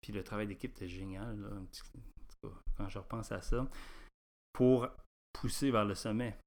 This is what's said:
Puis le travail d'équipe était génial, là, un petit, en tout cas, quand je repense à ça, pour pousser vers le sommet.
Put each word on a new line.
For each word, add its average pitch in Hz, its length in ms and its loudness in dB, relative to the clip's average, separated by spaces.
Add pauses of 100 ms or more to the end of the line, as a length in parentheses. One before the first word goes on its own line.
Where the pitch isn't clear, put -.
Puis 110 80 -10
le 95 100 -2
travail 107 220 -2
d'équipe - 300 -6
était 92 120 -8
génial, 95 540 -6
là, 101 60 -8
un 98 180 -8
petit, - 160 -14
en - 480 -14
tout - 180 -14
cas, 92 80 -12 (220)
quand 101 120 -2
je 101 100 -6
repense 113 320 -6
à 104 100 -4
ça, 123 260 2 (840)
pour 127 340 8 (460)
pousser 131 380 2
vers 107 120 6
le 101 120 2
sommet. 110 520 -2